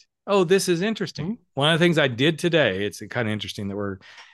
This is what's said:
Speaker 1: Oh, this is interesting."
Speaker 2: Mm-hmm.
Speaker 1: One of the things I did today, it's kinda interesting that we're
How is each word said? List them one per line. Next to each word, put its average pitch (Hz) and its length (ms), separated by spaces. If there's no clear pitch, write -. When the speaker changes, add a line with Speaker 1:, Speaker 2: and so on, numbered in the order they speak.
Speaker 1:
Oh, 196 180
this 180 240
is 170 140
interesting." 202 440
Speaker 2:
Mm-hmm. 220 160
Speaker 1:
One 147 200
of 160 60
the 175 60
things 165 140
I 143 80
did 135 320
today, 131 440
it's 101 160
kinda 110 320
interesting 104 360
that 98 80
we're 101 220